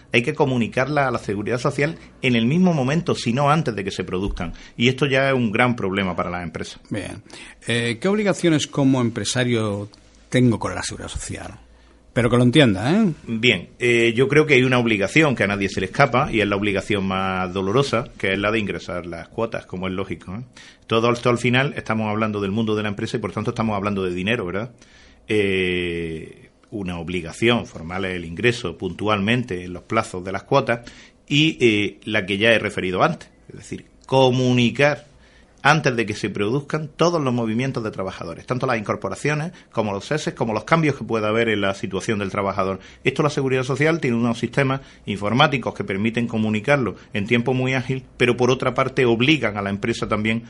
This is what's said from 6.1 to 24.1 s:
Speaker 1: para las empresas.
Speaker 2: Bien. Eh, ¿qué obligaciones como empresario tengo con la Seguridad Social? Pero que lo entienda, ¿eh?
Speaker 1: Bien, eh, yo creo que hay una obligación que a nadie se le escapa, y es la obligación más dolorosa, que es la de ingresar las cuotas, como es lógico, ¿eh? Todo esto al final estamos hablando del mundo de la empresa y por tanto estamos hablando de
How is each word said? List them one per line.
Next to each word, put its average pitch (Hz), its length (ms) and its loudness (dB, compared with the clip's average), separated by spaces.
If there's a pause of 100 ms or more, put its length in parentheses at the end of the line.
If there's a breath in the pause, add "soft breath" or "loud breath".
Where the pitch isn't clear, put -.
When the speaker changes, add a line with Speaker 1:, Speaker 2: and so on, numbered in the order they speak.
Speaker 1:
para 90 140 -2
las 87 120 -6
empresas. - 380 -10 (100)
Speaker 2:
Bien. - 320 -8 (440 loud breath)
Eh, 117 340 0
¿qué 185 80 0
obligaciones 185 580 2
como 135 340 2
empresario 110 880 0 (420)
tengo 123 280 4
con 95 160 -6
la - 80 -6
Seguridad - 280 -8
Social? - 500 -10 (520 soft breath)
Pero 120 160 2
que 120 80 4
lo 123 60 6
entienda, 123 500 6
¿eh? 208 180 4 (160)
Speaker 1:
Bien, 110 520 2
eh, 120 360 2
yo 123 140 4
creo 151 160 6
que 139 100 4
hay 127 100 6
una 127 140 4
obligación 117 560 2
que 110 100 2
a - 20 2
nadie 98 240 -2
se - 100 -4
le 95 60 -2
escapa, 135 440 2
y 113 120 2
es 101 40 2
la 101 100 0
obligación 98 500 -2
más 95 480 -2
dolorosa, 110 500 0 (140)
que 95 160 -2
es 98 40 -2
la 104 120 0
de 113 80 0
ingresar 90 480 -6
las 85 220 -12
cuotas, 113 360 -6
como 92 240 -8
es 92 60 -4
lógico, 92 400 -8
¿eh? 123 100 -12 (420 loud breath)
Todo 117 240 2
esto - 200 0
al 120 80 2
final 127 360 2
estamos 110 360 -4
hablando 107 320 -2
del 98 80 -2
mundo 110 260 0
de 107 60 -2
la 104 80 -2
empresa 107 260 -6
y 110 40 -2
por 98 120 -6
tanto 107 200 -4
estamos 113 240 -2
hablando 98 280 -2
de 90 80 -2